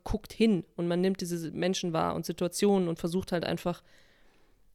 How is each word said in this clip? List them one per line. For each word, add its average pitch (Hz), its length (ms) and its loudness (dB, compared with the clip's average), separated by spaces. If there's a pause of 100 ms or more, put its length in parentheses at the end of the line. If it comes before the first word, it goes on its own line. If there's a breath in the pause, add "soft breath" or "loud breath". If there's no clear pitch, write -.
guckt - 300 -6
hin 214 320 4 (100)
und 170 120 -2
man 175 120 2
nimmt 190 220 2
diese 170 300 -6
Menschen 180 420 -2
wahr 165 220 0
und 165 100 -4
Situationen 185 640 2
und 165 100 -4
versucht 180 320 -2
halt 170 140 0
einfach, 175 360 -4 (920 soft breath)